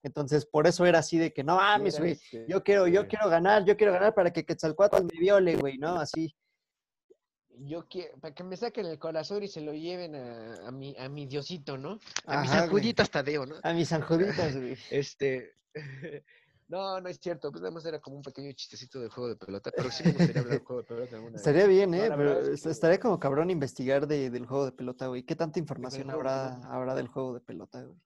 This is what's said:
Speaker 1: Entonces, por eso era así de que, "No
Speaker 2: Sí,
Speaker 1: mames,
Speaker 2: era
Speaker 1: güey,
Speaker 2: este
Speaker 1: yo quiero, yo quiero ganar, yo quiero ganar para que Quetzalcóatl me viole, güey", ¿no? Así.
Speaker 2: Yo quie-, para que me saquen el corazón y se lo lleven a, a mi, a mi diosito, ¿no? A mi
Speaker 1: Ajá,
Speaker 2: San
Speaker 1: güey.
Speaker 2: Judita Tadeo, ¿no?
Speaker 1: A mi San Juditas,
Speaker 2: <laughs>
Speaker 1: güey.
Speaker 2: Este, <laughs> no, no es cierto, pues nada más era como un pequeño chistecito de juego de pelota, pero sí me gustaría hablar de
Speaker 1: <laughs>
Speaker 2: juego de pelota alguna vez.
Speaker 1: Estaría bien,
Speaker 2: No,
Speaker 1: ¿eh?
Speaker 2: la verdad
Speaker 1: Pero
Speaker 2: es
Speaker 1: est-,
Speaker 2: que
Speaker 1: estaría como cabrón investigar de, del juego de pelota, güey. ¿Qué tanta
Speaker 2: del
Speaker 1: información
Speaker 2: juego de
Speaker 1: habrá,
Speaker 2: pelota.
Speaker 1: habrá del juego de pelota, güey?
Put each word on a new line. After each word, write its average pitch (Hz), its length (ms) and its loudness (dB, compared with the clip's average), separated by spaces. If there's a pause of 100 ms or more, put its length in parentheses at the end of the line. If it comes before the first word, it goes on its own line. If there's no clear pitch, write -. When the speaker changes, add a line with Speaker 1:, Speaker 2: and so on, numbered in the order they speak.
Speaker 1:
Entonces, 143 380 0
por 151 220 4
eso 175 180 6
era 170 140 8
así 160 180 0
de 160 160 2
que, 147 100 -6
"No 156 120 2
Speaker 2:
Sí, 185 100 6
Speaker 1:
mames, 202 300 4
Speaker 2:
era 151 80 -2
Speaker 1:
güey, 170 100 0
Speaker 2:
este - 340 -12
Speaker 1:
yo 190 160 0
quiero, 202 260 6
yo 202 200 4
quiero 214 220 0
ganar, 185 340 6
yo 202 100 6
quiero 202 160 6
ganar 190 220 6
para 180 220 4
que 156 100 -2
Quetzalcóatl 180 580 4
me 165 160 -4
viole, 185 380 6
güey", 135 220 -2
¿no? 160 200 -2
Así. 160 380 -4 (1200)
Speaker 2:
Yo 143 320 -10
quie-, 175 220 -10 (100)
para 151 140 -14
que 180 100 -12
me 185 140 -8
saquen 233 260 -4
el 156 140 -8
corazón 165 460 -4
y 196 40 -8
se 160 140 -10
lo 151 100 -8
lleven 170 420 -8
a, 117 540 -12
a - 40 -10
mi, 135 260 -12
a 127 100 -10
mi 143 160 -10
diosito, 139 540 -8
¿no? 143 140 -10 (340)
A 143 160 0
mi 135 60 -2
Speaker 1:
Ajá, 147 100 2
Speaker 2:
San 170 100 2
Speaker 1:
güey. 196 140 2
Speaker 2:
Judita 214 240 2
Tadeo, 143 400 -2
¿no? 147 160 -14
Speaker 1:
A 165 100 -2
mi 170 140 0
San 165 160 0
Juditas, 165 520 0
Speaker 2:
<laughs> 135 60 -6
Speaker 1:
güey. 127 160 -8 (140)
Speaker 2:
Este, 135 640 -4 (200)
<laughs> 147 520 -14 (420)
no, 190 320 -6
no 180 80 -12
es 175 100 -12
cierto, 170 320 -6
pues 165 120 -14
nada 180 100 -6
más 160 140 -12
era 156 120 -8
como 139 180 -14
un 143 60 -16
pequeño 139 300 -14
chistecito - 480 -14
de 117 80 -8
juego 123 220 -8
de 107 60 -8
pelota, 98 380 -10
pero 131 160 -4
sí 151 140 -8
me 170 80 6
gustaría 170 300 0
hablar 120 160 -4
de - 60 -8
Speaker 1:
<laughs> - 20 -20
Speaker 2:
juego 123 160 -8
de - 60 -16
pelota 120 280 -10
alguna 113 160 -14
vez. - 80 -14
Speaker 1:
Estaría 160 260 4
bien, 190 260 6
Speaker 2:
No, 165 40 0
Speaker 1:
¿eh? 214 140 0
Speaker 2:
la 147 60 -4
verdad 143 240 2
Speaker 1:
Pero 135 120 -2
Speaker 2:
es 147 60 -4
Speaker 1:
est-, - 60 -14
Speaker 2:
que 160 80 -4
Speaker 1:
estaría 165 280 4
como 214 180 0
cabrón 147 300 0
investigar 139 580 -2
de, 143 220 -2
del 123 160 -6
juego 135 220 -2
de 127 60 -6
pelota, 127 340 -8
güey. 127 160 -6
¿Qué 156 120 -6
tanta 156 200 -4
Speaker 2:
del 180 80 -2
Speaker 1:
información 135 480 -10
Speaker 2:
juego 139 120 -6
de 127 60 -2
Speaker 1:
habrá, 135 280 -2
Speaker 2:
pelota. 127 180 -14
Speaker 1:
habrá 127 200 -4
del 131 140 -4
juego 131 240 -6
de 120 80 -10
pelota, - 440 -16
güey? 170 220 -20